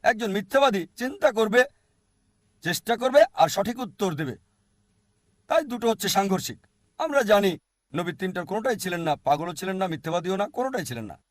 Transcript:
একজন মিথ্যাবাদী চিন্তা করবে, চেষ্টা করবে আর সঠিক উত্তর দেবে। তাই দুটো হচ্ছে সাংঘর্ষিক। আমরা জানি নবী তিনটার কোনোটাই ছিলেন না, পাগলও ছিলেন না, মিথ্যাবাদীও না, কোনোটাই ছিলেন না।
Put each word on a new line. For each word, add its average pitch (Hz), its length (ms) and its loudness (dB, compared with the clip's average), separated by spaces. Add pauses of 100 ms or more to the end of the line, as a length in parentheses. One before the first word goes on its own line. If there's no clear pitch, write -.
একজন 220 300 0
মিথ্যাবাদী 208 540 2 (100)
চিন্তা 277 360 0
করবে, 220 320 4 (960)
চেষ্টা 202 340 -2
করবে 254 280 6 (100)
আর - 140 4
সঠিক 208 300 -2
উত্তর 196 360 -4
দেবে। 135 220 -6 (1120)
তাই 320 160 4
দুটো 233 260 -2
হচ্ছে 214 180 -2
সাংঘর্ষিক। 190 580 -2 (320)
আমরা 294 240 0
জানি 202 360 4 (360)
নবী 170 180 -4
তিনটার 185 340 -6
কোনোটাই 220 300 -2
ছিলেন 175 240 -6
না, 151 160 0
পাগলও 151 380 -2
ছিলেন 190 220 -6
না, 190 100 -2
মিথ্যাবাদীও 170 500 -4
না, 202 120 -2
কোনোটাই 247 360 -4
ছিলেন 117 200 -8
না। 92 260 -16